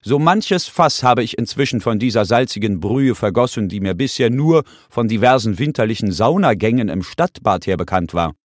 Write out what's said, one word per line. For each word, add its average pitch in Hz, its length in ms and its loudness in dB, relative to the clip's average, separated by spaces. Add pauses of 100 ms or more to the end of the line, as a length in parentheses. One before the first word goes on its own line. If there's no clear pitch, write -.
So 139 180 0
manches 180 480 0
Fass - 360 0
habe 123 200 4
ich - 140 -4
inzwischen 127 440 -2
von 110 180 0
dieser 110 240 0
salzigen 104 560 0
Brühe 123 360 0
vergossen, 110 520 -2
die 95 140 -6
mir 95 140 -2
bisher 123 340 0
nur 151 340 2 (260)
von 117 180 -2
diversen 110 520 2
winterlichen 113 520 -2
Saunagängen 117 760 2
im 87 160 -4
Stadtbad - 640 -2
her 95 80 0
bekannt 90 380 -2
war. 85 200 -2 (120)